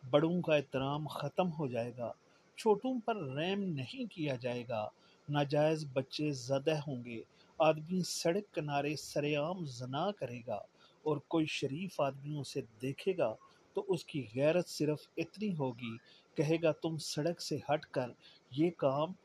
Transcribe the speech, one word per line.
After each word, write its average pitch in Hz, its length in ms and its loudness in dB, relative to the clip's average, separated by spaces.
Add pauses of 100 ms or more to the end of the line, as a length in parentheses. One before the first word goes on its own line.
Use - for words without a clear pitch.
(100)
بڑوں 160 320 4
کا 156 140 4
احترام 143 520 0
ختم 175 440 -2
ہو 151 140 -4
جائے 120 320 -2
گا، 117 140 -6 (440)
چھوٹوں 220 380 2 (100)
پر 226 120 0
رحم 170 460 -2
نہیں 185 500 -4
کیا 147 220 -2
جائے 123 340 -4
گا، 110 200 -2 (400)
ناجائز 147 640 2
بچے 147 400 0
زیادہ 135 460 0
ہوں 139 260 -6
گے، 117 180 -8 (360)
آدمی 160 440 4
سڑک 175 520 0
کنارے 147 420 0
سرعام 151 680 -2
زنا 135 460 -2
کرے 123 360 -6
گا 107 140 -4 (420)
اور 151 140 2
کوئی 156 300 2
شریف 151 540 -4
آدمی 143 400 -2
اسے - 200 -6 (220)
دیکھے 139 360 -2
گا 117 160 2 (400)
تو 196 140 -2
اس 185 160 0
کی 135 300 -6
غیرت 156 340 4
صرف 151 480 -2
اتنی 190 400 -4
ہوگی، 120 400 -2 (380)
کہے 160 280 4
گا، 160 100 6
"تم 160 240 -2
سڑک 156 460 -2
سے - 140 -2
ہٹ 151 300 0
کر 127 240 -2 (400)
یہ 151 200 4
کام 151 420 2 (120)